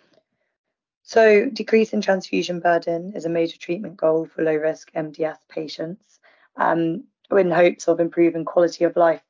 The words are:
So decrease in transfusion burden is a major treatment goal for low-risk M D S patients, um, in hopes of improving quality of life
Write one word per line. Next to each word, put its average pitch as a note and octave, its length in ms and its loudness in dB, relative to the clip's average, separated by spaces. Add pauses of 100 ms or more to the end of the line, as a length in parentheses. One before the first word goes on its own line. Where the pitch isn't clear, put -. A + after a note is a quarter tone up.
(1000)
So A3 480 4
decrease A3 440 0
in G#3+ 80 -2
transfusion F#3 580 -4
burden E3+ 560 -2
is E3 100 -8
a E3 40 -4
major E3 280 -2
treatment F3 400 -10
goal D#3+ 300 0
for - 160 -8
low-risk D#3 500 -4
M D#3 180 -6
D D#3 140 -6
S D#3 140 -8 (100)
patients, D#3+ 720 -12 (360)
um, E3 500 -2 (260)
in F#3+ 180 4
hopes F3 380 2
of E3+ 120 2
improving E3 460 0
quality F3 380 0
of E3 120 0
life E3 340 2